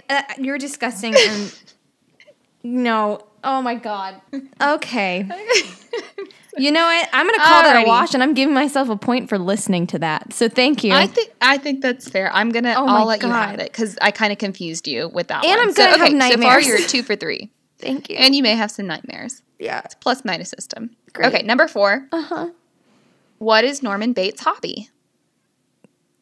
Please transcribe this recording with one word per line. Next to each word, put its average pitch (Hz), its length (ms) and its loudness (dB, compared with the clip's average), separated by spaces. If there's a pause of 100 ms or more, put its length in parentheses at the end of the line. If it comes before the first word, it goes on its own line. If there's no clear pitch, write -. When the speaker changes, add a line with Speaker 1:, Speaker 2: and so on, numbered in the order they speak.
Speaker 1:
killed. - 0 -
Speaker 2:
uh, 277 140 0 (160)
you're 269 180 -6
disgusting. 233 580 -6
And 208 400 2 (600)
<laughs> - 480 -20
no. 226 640 -2 (180)
Oh 269 160 0
my 240 140 -4
God. 196 480 -10 (400)
Okay. 202 680 -2
Speaker 1:
<laughs> 381 440 -2 (840)
Speaker 2:
You 277 120 2
know 330 140 4
what? 339 300 0
I'm 285 120 2
gonna 440 120 2
call 330 240 8
that 285 140 8
a - 20 8
Speaker 1:
Alrighty. 220 80 4
Speaker 2:
wash, 247 260 2
and 254 100 2
I'm 285 120 2
giving 269 200 2
myself 269 360 0
a 208 60 -2
point 240 340 -2
for 208 80 -2
listening 180 500 -2
to 170 120 -6
that. 156 340 -4
So 226 160 0
thank 254 340 2
you. 202 80 4
Speaker 1:
I 302 140 6
think, - 340 -2
I 262 160 4
think 277 240 -4
that's 254 300 -4
fair. 190 200 -2
I'm 220 200 0
gonna, 233 260 0
Speaker 2:
Oh 269 100 0
my 208 140 4
Speaker 1:
I'll 220 60 4
let 220 160 0
you 247 80 -2
have 214 260 -2
Speaker 2:
God. - 40 -8
Speaker 1:
it - 120 -8
'cause 220 300 -6
I 202 80 4
kinda 208 260 -2
confused 175 500 -8
you 147 220 -6
with - 200 -6
that - 160 -4
Speaker 2:
And 330 60 2
Speaker 1:
one. 427 100 2
Speaker 2:
I'm 427 120 2
Speaker 1:
So, 403 100 2
Speaker 2:
gonna 370 140 4
have 320 40 4 (120)
Speaker 1:
okay, 262 180 4
so 240 120 4
far 254 180 6
Speaker 2:
nightmares. 285 60 2
Speaker 1:
you're 208 200 2
two 247 160 -2
for 208 140 -2
three. - 340 -8 (280)
Speaker 2:
Thank - 320 -8
you. - 60 -8
Speaker 1:
And 262 200 4
you 277 60 2
may 220 120 4
have 214 160 -2
some 196 160 -10
nightmares. - 540 -12 (180)
Speaker 2:
Yeah. - 280 -8
Speaker 1:
It's - 80 -20
plus 262 320 -4
minus 180 240 -8
system. - 400 -14 (240)
Speaker 2:
Great. - 140 2
Speaker 1:
Okay, - 140 0
number 262 260 2
four. 208 440 0
Speaker 2:
Uh-huh. 330 380 -6 (880)
Speaker 1:
What 220 260 2
is 277 180 -4
Norman 214 300 -2
Bates' 190 300 -4
hobby? - 480 -6 (1300)